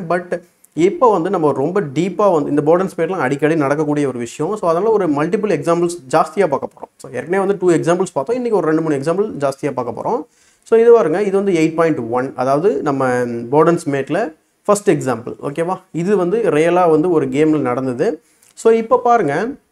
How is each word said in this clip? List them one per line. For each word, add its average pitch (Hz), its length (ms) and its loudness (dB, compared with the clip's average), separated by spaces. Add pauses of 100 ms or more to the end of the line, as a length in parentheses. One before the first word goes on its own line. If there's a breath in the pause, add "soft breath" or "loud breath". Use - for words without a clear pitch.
But 180 320 -4 (320 soft breath)
இப்போ 185 380 4
வந்து 180 180 0
நம்ம 165 220 2
ரொம்ப 151 300 -2
டீப்பா 180 520 0
வந்து 143 160 0
இந்த 143 120 2
Borden's 175 360 2
மேட்லாம் 170 220 -2
அடிக்கடி 143 360 0
நடக்கக்கூடிய 147 520 0
ஒரு 123 120 -6
விஷயம். 151 380 -6
So, 190 120 -2
அதனால 180 220 0
ஒரு 190 160 2
multiple 170 520 0
examples 175 360 0 (140)
ஜாஸ்தியா 165 380 0
பார்க்க 135 280 -4
போறோம். - 220 -18
So, 135 140 -18
ஏற்கனவே 170 340 -2
வந்து 190 140 0
two 180 100 2
examples 185 440 0
பார்த்தோம், 143 220 -2
இன்னைக்கு 240 220 -2
ஒரு 160 100 0
ரெண்டு 160 140 2
மூணு 156 140 -2
example 185 440 -2
ஜாஸ்தியா 143 320 -4
பார்க்க 120 300 -6
போறோம். 214 220 -4 (400 soft breath)
So, 226 160 2
இது 233 140 8
பாருங்க, 190 280 4
இது 196 220 0
வந்து 196 80 0
எயிட் 160 220 2
பாயிண்ட் 160 260 0 (120)
ஒன், 127 240 -2
அதாவது 147 460 0
நம்ம 135 260 0 (180)
Borden's 139 600 0
மேட்ல 147 480 -4 (320)
first 202 240 2
example, 127 540 -2
ஓகேவா? 165 380 -6 (100)
இது 180 260 -2
வந்து 185 240 -2
ரியலா 170 480 2
வந்து 156 220 2
ஒரு 147 160 0
கேம்ல 151 320 2
நடந்தது. 131 640 -4 (320 soft breath)
So, 226 200 2
இப்போ 226 300 0
பாருங்க, 208 440 0 (240)